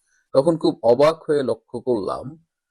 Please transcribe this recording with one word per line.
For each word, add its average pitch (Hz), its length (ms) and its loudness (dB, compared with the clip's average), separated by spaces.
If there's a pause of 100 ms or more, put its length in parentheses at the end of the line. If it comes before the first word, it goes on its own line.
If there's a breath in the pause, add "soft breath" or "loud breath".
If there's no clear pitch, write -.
(340)
তখন 147 220 4
খুব 160 260 0
অবাক 139 420 4
হয়ে 147 180 0
লক্ষ্য 113 380 -8
করলাম 95 440 -4 (460)